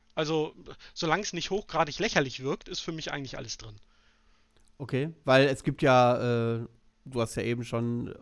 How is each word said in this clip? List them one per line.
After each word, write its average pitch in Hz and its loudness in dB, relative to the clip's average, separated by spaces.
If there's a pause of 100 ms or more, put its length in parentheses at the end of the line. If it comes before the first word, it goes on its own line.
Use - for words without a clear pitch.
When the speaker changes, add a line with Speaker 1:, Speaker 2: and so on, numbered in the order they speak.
(160)
Speaker 1:
Also, 156 -2 (380)
solange 170 -2
es - -8
nicht 170 -6
hochgradig 165 -2
lächerlich 147 0
wirkt, 139 -6
ist 180 -10
für 170 -8
mich 160 -8
eigentlich 143 -8
alles 113 -10
drin. 110 -16 (1040)
Speaker 2:
Okay, 135 -2 (140)
weil 135 8
es 127 0
gibt - -2
ja, 120 4
äh, 113 -6 (380)
du 131 -4
hast 110 -2
ja 98 -2
eben 120 -2
schon 120 -4 (140)